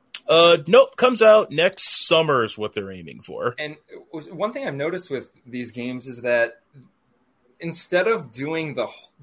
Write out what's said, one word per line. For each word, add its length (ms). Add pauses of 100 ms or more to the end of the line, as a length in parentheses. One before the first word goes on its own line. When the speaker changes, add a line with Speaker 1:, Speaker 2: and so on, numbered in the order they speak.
(280)
Speaker 1:
Uh, 300 (100)
nope. 300
Comes 240
out 300
next 540
summer 380
is 140
what 160
they're 180
aiming 300
for. 380
Speaker 2:
And 180 (100)
it 240
was, 180
one 220
thing 160
I've 80
noticed 340
with 220 (140)
these 260
games 340
is 180
that 380 (1000)
instead 460
of 260
doing 420
the, 120 (360)